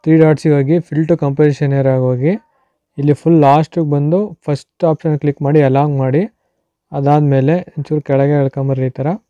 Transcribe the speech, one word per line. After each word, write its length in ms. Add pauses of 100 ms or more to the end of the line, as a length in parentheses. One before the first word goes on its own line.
three 180
ಡಾಟ್ಸಿಗೆ 360
ಹೋಗಿ 180 (120)
fill 220
to 140
composition 560
area-ಗೆ 300
ಹೋಗಿ 240 (680)
ಇಲ್ಲಿ 220
full 220
ಲಾಸ್ಟಿಗೆ 500
ಬಂದು 260 (260)
first 440
ಆಪ್ಷನ್ 340
click 220
ಮಾಡಿ, 220
along 360
ಮಾಡಿ. 180 (760)
ಅದಾದ್ಮೇಲೆ 580 (180)
ಒಂಚೂರು 340
ಕೆಳಗೆ 320
ಎಳ್ಕೊಂಬರ್ರಿ 520
ಈ 80
ಥರ. 100 (200)